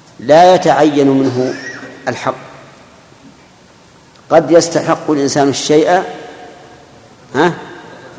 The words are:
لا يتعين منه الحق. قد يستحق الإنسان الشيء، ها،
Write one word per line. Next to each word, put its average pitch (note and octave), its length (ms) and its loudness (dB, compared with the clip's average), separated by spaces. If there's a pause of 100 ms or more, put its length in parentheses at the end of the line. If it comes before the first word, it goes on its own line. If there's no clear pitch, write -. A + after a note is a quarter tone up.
(200)
لا E3 360 6
يتعين C#3+ 520 2
منه C3 460 0 (540)
الحق. B2+ 280 -6 (1900)
قد D3+ 220 2
يستحق D#3+ 600 0
الإنسان C#3 380 0
الشيء، D#3 540 0 (1300)
ها، D#3+ 180 -2 (640)